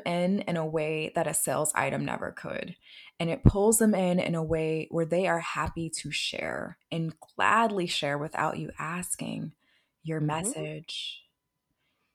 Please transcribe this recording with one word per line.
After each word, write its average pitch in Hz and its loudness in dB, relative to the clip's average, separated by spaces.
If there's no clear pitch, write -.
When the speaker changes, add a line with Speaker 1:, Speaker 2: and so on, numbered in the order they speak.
Speaker 1:
in 180 2
in 170 -2
a 160 0
way 156 -2
that 160 2
a 147 -2
sales - 0
item 143 2
never - -4
could. - -8
And 165 0
it - -4
pulls 214 6
them 214 6
in 180 4
in 170 0
a 160 -2
way 160 0
where 165 2
they 175 2
are 170 2
happy 160 -4
to 147 -8
share - -4
and 165 -4
gladly 202 2
share 147 -2
without 156 -2
you 156 -6
asking 165 -6
your 156 -4
Speaker 2:
Mm-hmm. 151 2
Speaker 1:
message, 156 -6